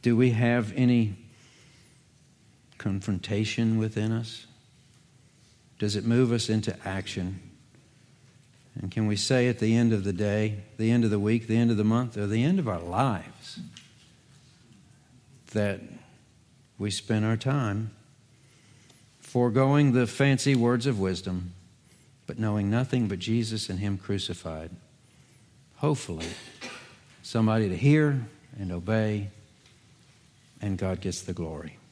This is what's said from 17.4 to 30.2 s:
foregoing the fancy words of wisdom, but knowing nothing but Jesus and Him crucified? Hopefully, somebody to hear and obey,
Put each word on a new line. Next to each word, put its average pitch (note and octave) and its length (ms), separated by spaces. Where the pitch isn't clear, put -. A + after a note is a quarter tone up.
foregoing C3+ 580
the A#2+ 140
fancy C3+ 480
words A#2+ 300
of A2 140
wisdom, F2+ 540
but - 120
knowing G#2 300
nothing B2 380
but F#2+ 120
Jesus A2 500
and F#2 100
Him G2+ 180
crucified? E2+ 720
Hopefully, F2+ 500
somebody A2 480
to F2+ 60
hear C#3 500
and F#2+ 140
obey, G#2 580